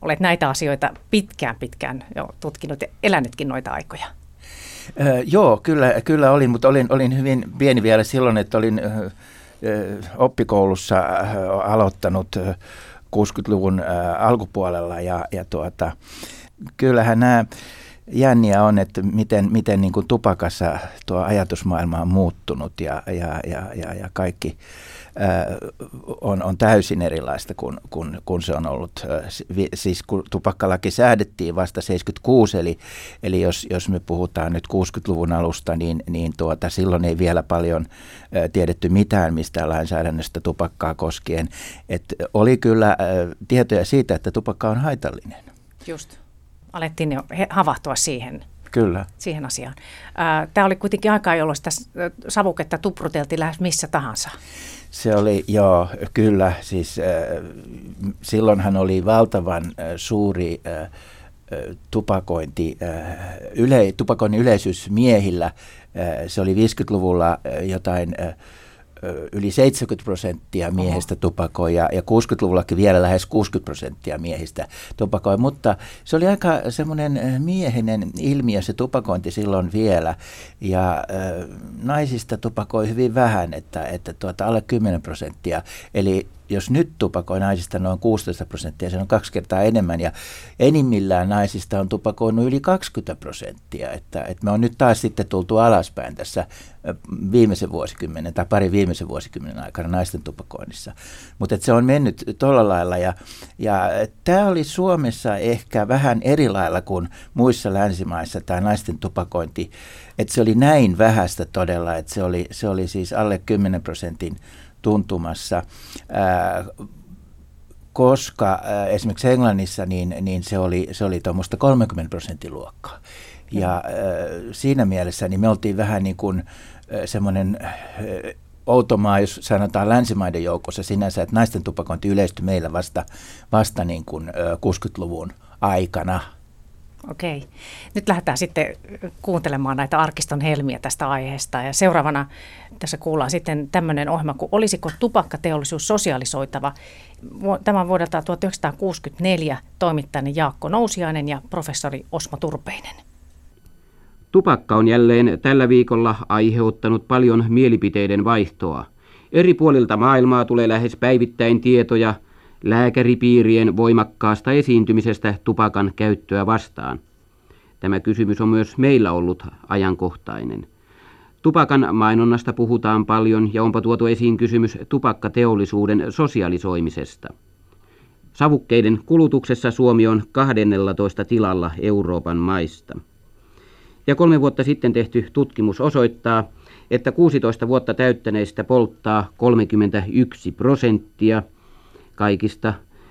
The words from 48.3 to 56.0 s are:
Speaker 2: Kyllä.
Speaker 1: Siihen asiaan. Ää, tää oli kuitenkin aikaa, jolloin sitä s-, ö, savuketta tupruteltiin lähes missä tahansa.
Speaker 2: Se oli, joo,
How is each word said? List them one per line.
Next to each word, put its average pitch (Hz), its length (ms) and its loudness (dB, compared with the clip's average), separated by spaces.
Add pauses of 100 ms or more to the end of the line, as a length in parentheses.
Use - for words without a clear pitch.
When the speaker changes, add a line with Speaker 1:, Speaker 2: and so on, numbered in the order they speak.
Speaker 2:
Kyllä. 98 340 2 (120)
Speaker 1:
Siihen 151 280 -8
asiaan. 131 300 -10 (400)
Ää, 156 380 0
tää 202 120 4
oli 196 100 2
kuitenkin 202 360 -2
aikaa, 202 240 2
jolloin 156 200 0
sitä - 140 -8
s-, - 280 -8
ö, 175 140 -6 (160)
savuketta 175 500 -2
tupruteltiin 160 640 -4
lähes 160 200 -4
missä 180 280 -2
tahansa. 139 420 -4 (640)
Speaker 2:
Se 110 240 0
oli, 104 320 4
joo, 95 420 4 (240)